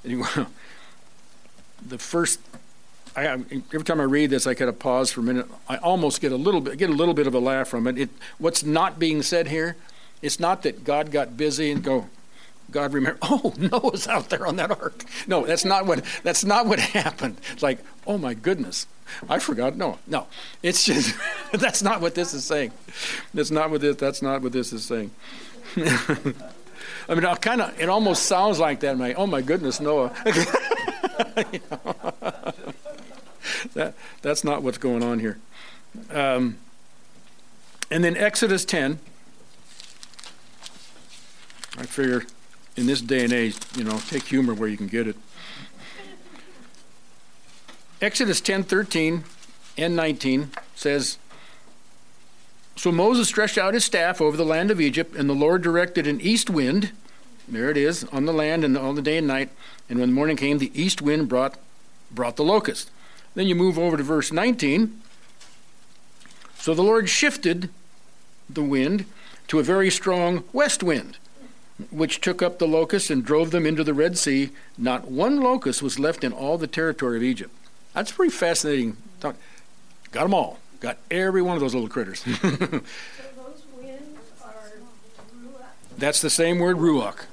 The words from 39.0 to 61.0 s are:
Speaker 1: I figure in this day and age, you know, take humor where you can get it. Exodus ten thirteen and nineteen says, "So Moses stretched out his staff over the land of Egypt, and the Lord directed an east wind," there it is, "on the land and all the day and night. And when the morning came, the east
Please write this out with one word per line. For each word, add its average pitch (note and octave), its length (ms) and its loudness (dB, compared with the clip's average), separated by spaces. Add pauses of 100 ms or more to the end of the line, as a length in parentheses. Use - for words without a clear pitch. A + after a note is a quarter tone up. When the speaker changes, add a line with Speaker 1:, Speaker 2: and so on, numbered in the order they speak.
Speaker 1:
I B2 60 -10
figure B2+ 420 0 (500)
in B2 100 2
this C3+ 160 4
day B2 220 2
and A#2+ 80 4
age, A#2 260 2 (180)
you B2 80 -2
know, A2 140 -2 (100)
take C#3+ 160 -4
humor C3 300 4
where G#2+ 140 -2
you G#2 100 -2
can G2+ 100 -4
get A2+ 200 0
it. G#2 80 -4 (2750)
Exodus G#3 400 2
ten G3 220 2
thirteen E3+ 600 2 (540)
and E3+ 180 2
nineteen C#3+ 560 2 (240)
says, C#3+ 420 0 (1600)
"So - 160 2
Moses G#3 360 6
stretched G#3 300 2
out G3 160 4
his A#3 120 4
staff F3 340 4
over D3+ 160 6
the D#3+ 100 4
land D#3+ 260 4
of F3+ 100 4
Egypt, D#3 340 2
and C#3+ 140 2
the C#3+ 40 4
Lord D#3 280 6
directed E3+ 460 4
an D3 140 2
east A3 280 2
wind," E3+ 420 2 (560)
there A#2+ 220 -2
it D3+ 80 2
is, D#3 280 2
"on C#3 200 0
the E3 80 2
land D#3 300 2
and C3+ 140 6
all C3+ 160 0
the D3 80 0
day D3+ 160 2
and D#3 100 2
night. C3+ 220 0 (380)
And B2 120 0
when B2 100 4
the B2+ 60 6
morning D3+ 200 4
came, C#3+ 220 2
the C3+ 220 0
east F#3 220 2